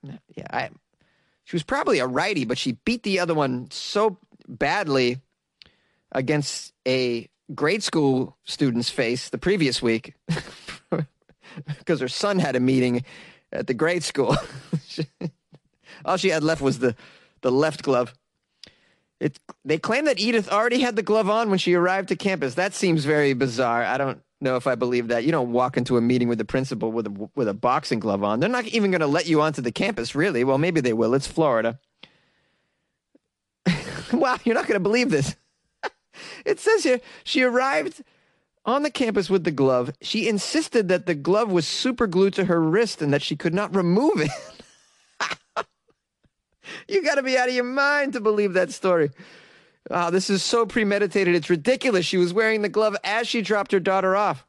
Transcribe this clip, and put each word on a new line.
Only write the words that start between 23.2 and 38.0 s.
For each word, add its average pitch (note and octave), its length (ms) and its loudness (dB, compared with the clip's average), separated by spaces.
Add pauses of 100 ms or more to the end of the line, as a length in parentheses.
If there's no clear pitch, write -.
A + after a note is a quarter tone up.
bizarre. A#2+ 500 0
I A#2 140 0
don't C3+ 220 -2 (200)
know C3 160 0
if B2 100 -2
I C3+ 80 2
believe B2 360 0
that. A#2 140 0
You D3+ 80 2
don't B2+ 200 0
walk B2+ 260 0
into B2 180 0
a A#2 60 4
meeting B2 260 2
with A#2 120 0
the G#2+ 60 -2
principal A#2+ 460 -4
with A2+ 140 -4
a, G2+ 300 -10
with B2 120 0
a G2 60 -2
boxing B2 460 -2
glove G2+ 240 0
on. G#2 160 0
They're F3+ 100 0
not B3 160 -2
even G#3+ 240 0
gonna E3+ 160 0
let D3 220 0
you D#3 140 2
onto D3+ 200 0
the A#2+ 100 -2
campus, F#3 440 -4
really. C#3+ 280 0
Well, C3+ 140 2
maybe D#3+ 240 0
they A#2+ 120 0
will. A2+ 200 2
It's C#3 140 0
Florida. A#2+ 520 0 (1900)
<laughs> F3+ 60 2 (400)
Wow, B3+ 320 2
you're A#3 120 2
not - 120 -2
gonna G#3 120 2
believe A3+ 320 2
this. C#3 240 0 (480)
<laughs> - 80 -8 (520)
It - 160 -2
says G#4 240 4
here, B3+ 160 2 (240)
she - 200 0
arrived C4+ 600 0 (600)